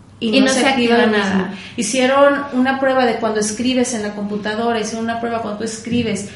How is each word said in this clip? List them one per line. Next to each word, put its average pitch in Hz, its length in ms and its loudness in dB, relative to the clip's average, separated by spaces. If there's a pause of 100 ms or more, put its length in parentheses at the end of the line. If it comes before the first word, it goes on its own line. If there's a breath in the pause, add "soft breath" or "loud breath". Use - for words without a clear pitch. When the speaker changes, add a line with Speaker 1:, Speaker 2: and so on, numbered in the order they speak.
(200)
Speaker 1:
y 233 80 -2
Speaker 2:
Y 247 120 4
Speaker 1:
no 269 60 6
Speaker 2:
no 269 60 2
Speaker 1:
se 254 80 2
Speaker 2:
se 240 80 4
Speaker 1:
activa 240 260 4
Speaker 2:
activa 233 180 6
Speaker 1:
lo 208 60 2
mismo. 196 200 0
Speaker 2:
nada. 185 160 -2 (220 loud breath)
Speaker 1:
Hicieron 269 760 2
una 262 280 2
prueba 262 240 2
de 226 120 0
cuando 214 240 -2
escribes 247 540 0
en 214 100 -4
la 208 100 -4
computadora, 214 680 -2
hicieron 226 240 -6
una 233 160 -4
prueba 226 220 -4
cuando 208 160 -6
tú 226 60 -6
escribes 226 720 -2